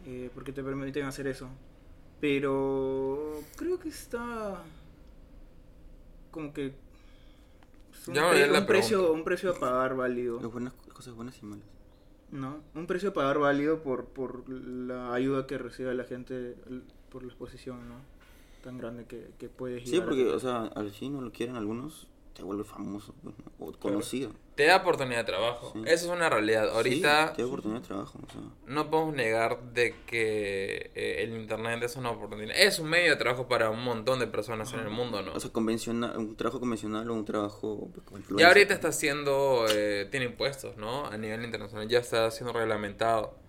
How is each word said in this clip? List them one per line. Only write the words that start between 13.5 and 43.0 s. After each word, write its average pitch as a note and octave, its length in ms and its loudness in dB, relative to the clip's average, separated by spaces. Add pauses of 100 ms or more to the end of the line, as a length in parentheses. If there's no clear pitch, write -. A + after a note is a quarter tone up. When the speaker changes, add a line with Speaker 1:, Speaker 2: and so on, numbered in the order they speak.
Speaker 1:
por, B2 240 -2
por B2+ 420 -8
la B2 640 -8
ayuda C3+ 340 2
que C#3 100 -6
recibe B2+ 360 -6
la B2 100 -2
gente B2 540 -8 (100)
l-, B2+ 140 -10 (280)
por B2+ 140 -14
la B2 60 -12
exposición, B2 580 -12
¿no? A#2+ 80 -14 (680)
Tan B2+ 140 -12
grande A#2+ 280 -10
que, A#2 320 -14
que B2 100 -12
puedes B2 360 -6
Speaker 3:
Sí, B2 80 -4
Speaker 1:
llegar F3+ 120 4
a - 40 -4
Speaker 3:
porque, C3+ 160 2
Speaker 1:
tener. F2 120 4
Speaker 3:
o G#2 40 0
sea, B2 240 -2
al G#2 280 -6
fin C3 220 -8
no C#3 80 -6
lo A#2+ 100 -8
quieren B2 260 -4
algunos, A#2 500 -6 (260)
te - 80 -18
vuelve G2+ 220 -4
famoso, G2+ 580 -10
pues, - 160 -14
¿no? - 80 -16 (140)
O - 80 -10
Speaker 2:
Claro. - 120 -14
Speaker 3:
conocido. G#2 520 -2 (240)
Speaker 2:
Te C#3+ 120 4
da F3+ 100 10
oportunidad C#3 420 2
de A2+ 60 0
trabajo. A2 480 -2
Speaker 3:
Sí. A2 120 -6
Speaker 2:
Eso E3+ 200 6
es F3 100 -2
una E3+ 140 2
realidad. A2 400 4
Speaker 3:
Sí, - 60 -2
Speaker 2:
Ahorita D3 580 4
Speaker 3:
te - 80 -4
da A#2+ 60 0
oportunidad B2 340 -4
de - 60 -16
trabajo, - 380 -10
o - 60 -20
sea. A2 100 -12 (260)
Speaker 2:
no C#3+ 220 -2
podemos D#3+ 260 2
negar A#2 460 2 (120)
de A#2 220 2 (120)
que, G#2 880 -2
eh, G#2 280 -2
el A2+ 160 -4
internet A2+ 440 -4
es A#2+ 140 -4
una B2 140 -4
oportunidad. G#2+ 440 -6
Es F#3 240 6
un D#3 100 -2
medio E3+ 220 6
de C#3 60 6
trabajo B2 300 2
para A2+ 220 4
un A2+ 140 -2
montón B2 360 0
de A#2 80 2
personas G#2+ 460 -4
en A2+ 60 -4
Speaker 1:
Ajá. A2 80 -4
Speaker 2:
el G#2 60 -4
mundo, A2+ 300 -2
¿no? F2 100 -8
Speaker 3:
O E2+ 60 -6
sea, - 120 -8
convenciona-, A2+ 640 0
un A2 200 -4
trabajo A#2+ 220 -2
convencional A2 500 -4
o A#2 60 0
un G#2+ 100 -2
trabajo, G#2 680 -4
pues, - 120 -16
como G2+ 120 -16
Speaker 2:
Ya G2 40 -14
Speaker 3:
influencer, G#2 260 6
Speaker 2:
ahorita G3 200 10
Speaker 3:
pues. G3 120 0
Speaker 2:
está D#3+ 140 0
siendo, C#3 760 2
eh, G#2 400 2
tiene B2+ 180 -2
impuestos, A2+ 500 -4
¿no? A#2+ 300 -6
A G#2+ 100 -8
nivel A2 260 -6
internacional G#2+ 460 -6
ya A#2+ 100 6
está A2+ 320 2
siendo A#2+ 220 -6
reglamentado. A2 840 0 (140)